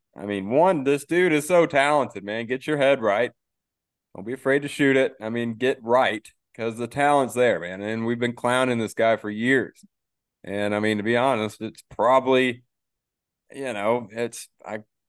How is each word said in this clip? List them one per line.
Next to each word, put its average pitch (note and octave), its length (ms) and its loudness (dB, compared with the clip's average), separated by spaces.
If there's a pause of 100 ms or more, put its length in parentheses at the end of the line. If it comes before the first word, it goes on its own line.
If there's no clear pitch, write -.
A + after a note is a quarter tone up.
(180)
I F2+ 80 -14
mean, G2+ 240 -6
one, D#3 340 2
this C#3 220 0
dude F3 280 2
is D3 140 0
so F3 200 4
talented, C#3 560 0
man. G#2+ 240 -6
Get B2+ 180 -6
your D3+ 120 -2
head C3+ 240 4
right. A2 300 2 (840)
Don't F#2+ 100 -14
be A#2+ 80 -8
afraid C3+ 300 -2
to D3 40 -8
shoot C#3 300 2
it. C3 240 2
I A2 80 -8
mean, A#2 260 -4
get B2+ 280 -2
right, A2 440 0 (280)
'cause A2+ 220 -6
the A#2+ 100 -6
talent's C#3 480 2
there, A#2+ 240 2
man. F2+ 240 -8
And A2+ 240 -6
we've A#2+ 120 -2
been A#2+ 140 -2
clowning B2 460 0
this G#2+ 160 -6
guy A2+ 220 2
for G#2+ 120 -10
years. A#2 560 -2 (580)
And, G#2 300 -4
I G#2 60 0
mean, G#2+ 180 0
to G#2 60 -4
be A#2 140 0
honest, A#2+ 440 -2
it's - 220 -12 (120)
probably, B2+ 680 2 (880)
you C3 200 -8
know, A2 380 -2
it's, A#2 380 -8 (160)
I G#2+ 140 -10 (300)